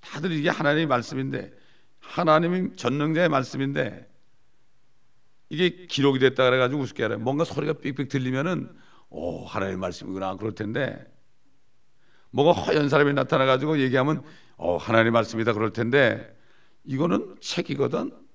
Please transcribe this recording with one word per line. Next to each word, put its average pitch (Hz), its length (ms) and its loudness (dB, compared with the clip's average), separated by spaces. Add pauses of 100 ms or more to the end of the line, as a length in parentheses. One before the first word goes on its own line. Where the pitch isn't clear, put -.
다들 160 320 -6
이게 156 160 0
하나님의 160 380 2
말씀인데, 127 640 -2 (460)
하나님이 170 760 2
전능자의 151 540 0
말씀인데, 135 800 -2 (1400)
이게 175 380 -2
기록이 135 320 2
됐다 131 240 4
그래가지고 127 380 4
우습게 120 240 -4
알아요. 107 140 -2
뭔가 139 260 0
소리가 151 280 -4
삑삑 135 360 -6
들리면은, 135 680 -4 (340)
"오, 82 360 -8
하나님의 95 320 -4
말씀이구나." 92 580 -6
그럴 104 180 -8
텐데, 113 520 -6 (1300)
뭐가 143 200 4
허연 151 380 2
사람이 143 240 4
나타나가지고 135 680 2
얘기하면, 135 440 2 (340)
"어, 85 200 0
하나님의 113 340 2
말씀이다." 113 420 0
그럴 107 180 0
텐데, 113 640 0 (480)
이거는 165 580 -2
책이거든. 147 680 -4 (240)